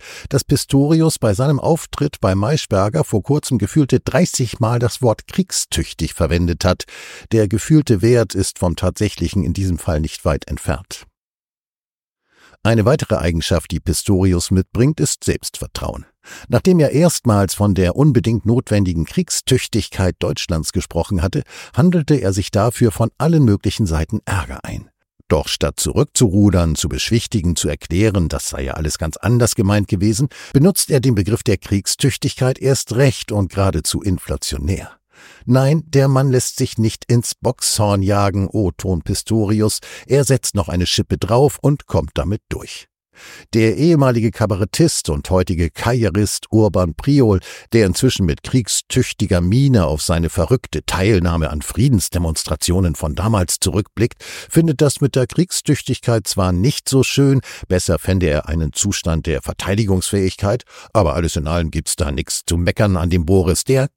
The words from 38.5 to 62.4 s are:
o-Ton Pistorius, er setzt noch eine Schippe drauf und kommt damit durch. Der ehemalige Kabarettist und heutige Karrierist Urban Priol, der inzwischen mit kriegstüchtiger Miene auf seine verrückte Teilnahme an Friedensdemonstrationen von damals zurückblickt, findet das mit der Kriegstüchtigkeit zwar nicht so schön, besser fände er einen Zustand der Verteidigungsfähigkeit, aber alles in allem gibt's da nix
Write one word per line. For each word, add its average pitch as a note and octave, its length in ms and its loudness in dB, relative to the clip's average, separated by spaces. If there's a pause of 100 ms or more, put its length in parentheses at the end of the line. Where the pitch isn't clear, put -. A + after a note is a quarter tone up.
o-Ton F#2 520 -2
Pistorius, G#2+ 800 0 (260)
er C3+ 180 2
setzt - 300 0
noch G2+ 140 -2
eine F2 180 0
Schippe - 320 -2
drauf B2 420 2
und D3 260 0
kommt D#2+ 280 -2
damit D#2+ 340 -4
durch. - 400 -12 (640)
Der A2 240 4
ehemalige B2+ 560 4
Kabarettist G#2 760 0
und D2 220 -4
heutige F2+ 400 2
Karrierist G#2 800 -2
Urban F#2 460 2
Priol, B2+ 420 4 (340)
der A2+ 140 4
inzwischen - 400 0
mit D2+ 160 -2
kriegstüchtiger - 1000 -2
Miene A2+ 460 4
auf D2+ 160 -2
seine E2 280 0
verrückte - 540 -2
Teilnahme F2 640 0
an D2 120 -6
Friedensdemonstrationen F2 1300 0
von D#2 180 -4
damals F#2+ 460 0
zurückblickt, G2 640 -2
findet - 560 -2
das D3 200 0
mit C#3+ 140 0
der B2+ 140 0
Kriegstüchtigkeit - 1000 -2
zwar F2+ 240 0
nicht F2+ 380 0
so C3 160 4
schön, C#3 360 2 (280)
besser F2+ 320 0
fände F#2 260 0
er D2+ 220 0
einen D#2 240 -2
Zustand E2 540 -2
der C#2+ 160 -2
Verteidigungsfähigkeit, G2 1200 -2 (280)
aber D2+ 220 2
alles E2+ 220 -2
in D2 100 -4
allem E2 240 -2
gibt's - 240 -4
da D2+ 160 -2
nix C#2+ 340 -6